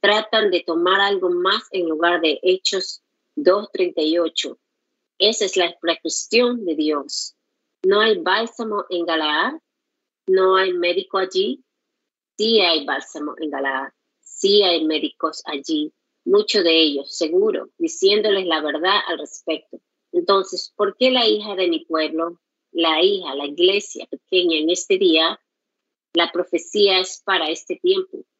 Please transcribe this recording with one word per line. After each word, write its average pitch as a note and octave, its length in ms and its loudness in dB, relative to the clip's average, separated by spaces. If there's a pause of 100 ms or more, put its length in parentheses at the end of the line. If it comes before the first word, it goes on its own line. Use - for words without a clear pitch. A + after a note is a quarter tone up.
Tratan G#3+ 500 2
de F3 100 2
tomar F3 400 2
algo G3 300 2
más F#3+ 400 0
en F3 180 -4
lugar E3 320 0
de D#3 220 0
Hechos F#3 600 -2 (320)
dos F#3 380 2
treinta F3 300 -2
y D#3+ 160 0
ocho. D#3+ 400 -4 (600)
Esa G#3+ 260 2
es F#3+ 120 -2
la E3+ 240 0
prescripción A3 840 -2
de E3 100 -2
Dios. D3+ 640 -4 (480)
¿No G3+ 160 4
hay A3 180 4
bálsamo G#3 720 -4
en E3+ 160 -4
Galaad? D#3+ 460 -2 (760)
¿No F#3+ 300 4
hay F#3+ 160 2
médico F3 460 -2
allí? F#3+ 440 -2 (760)
Sí A3 240 2
hay E3 240 2
bálsamo C#3+ 540 -6
en D#3 120 -6
Galaad. C3+ 400 -4 (300)
Sí - 420 2
hay E4+ 220 2
médicos D#3 600 -4
allí. D3+ 480 -4 (320)
Muchos G3+ 400 2
de E3 180 4
ellos, C#3+ 320 -2
seguro, F3+ 540 0 (100)
diciéndoles G3 680 0
la D#3+ 160 0
verdad D#3 440 0
al E3+ 120 -6
respecto. - 600 -10 (300)
Entonces, F#3 640 0
¿por G3+ 220 -2
qué B3+ 160 2
la A#3+ 160 2
hija G#3+ 260 -2
de F#3 140 0
mi D#3+ 160 -2
pueblo, D#3+ 560 -4 (320)
la D#3+ 280 0
hija, F3+ 360 0
la C#3+ 100 -6
iglesia F3+ 600 -2
pequeña F3+ 520 -2
en D#3 120 0
este F#3 280 0
día, E3+ 420 2 (720)
la E3+ 180 0
profecía F#3 680 0
es - 260 -6
para E3+ 240 -2
este E3 280 -8
tiempo? F#3+ 480 -2 (160)